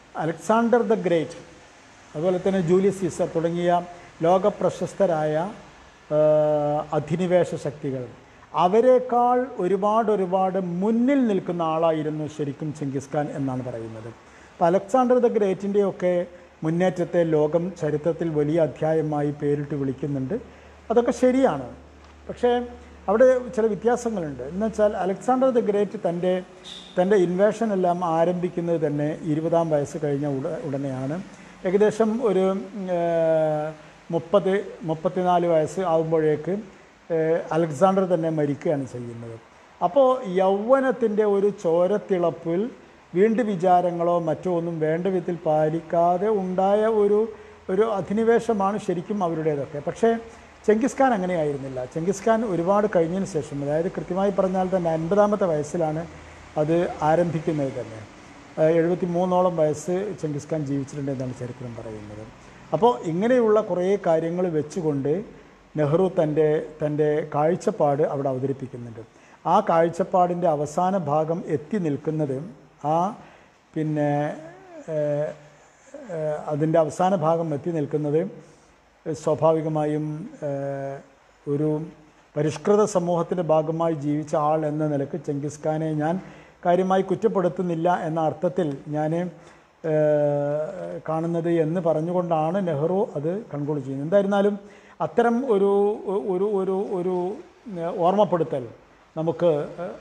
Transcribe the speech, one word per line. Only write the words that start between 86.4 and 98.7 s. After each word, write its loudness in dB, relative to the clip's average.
കാര്യമായി 4
കുറ്റപ്പെടുത്തുന്നില്ല 0
എന്ന -2
അർത്ഥത്തിൽ -2
ഞാൻ, 0
ഏഹ്, 0
കാണുന്നത് -2
എന്ന് -2
പറഞ്ഞുകൊണ്ടാണ് 0
നെഹ്റു 0
അത് -2
കൺക്ലൂഡ് -4
ചെയ്യുന്നത്. -6
എന്തായിരുന്നാലും 2
അത്തരം 2
ഒരു, 4
ഒരു, 0
ഒരു, -2
ഒരു -2
ഓർമ്മപ്പെടുത്തൽ 2